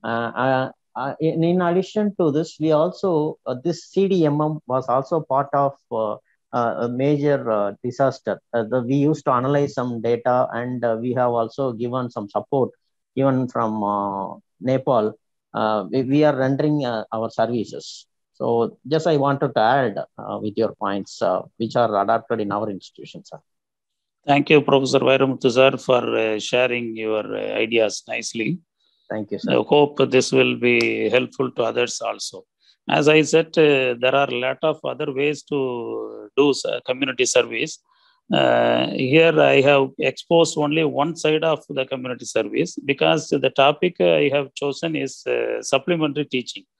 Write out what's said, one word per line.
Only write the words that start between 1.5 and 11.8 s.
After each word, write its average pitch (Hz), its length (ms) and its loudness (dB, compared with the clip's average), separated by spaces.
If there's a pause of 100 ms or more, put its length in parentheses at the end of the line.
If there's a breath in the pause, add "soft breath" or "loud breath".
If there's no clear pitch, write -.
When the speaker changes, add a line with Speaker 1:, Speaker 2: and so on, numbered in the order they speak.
Speaker 1:
addition 185 580 0
to 165 120 2
this, 160 280 -2
we 156 120 0
also, 160 760 0
uh, 127 180 -4
this 170 280 -4
C 196 160 2
D 180 180 2
M 147 160 2
M 151 240 -2
was 127 240 -2
also 135 320 0
part 139 320 -2
of, 139 200 2 (180)
uh, 110 220 -2 (380)
uh, 120 220 0 (120)
a 120 40 -2
major, 143 500 0 (120)
uh, 101 320 0
disaster. 123 580 -2 (100)
Uh, 117 120 0
the, 117 180 -2
we 120 140 -2
used 147 300 0
to 147 60 0
analyze 135 440 0
some 123 260 -4
data, 120 520 0
and, 123 300 -6
uh, 113 160 0
we 123 140 -4
have 123 160 0
also 120 440 -2
given 120 360 -4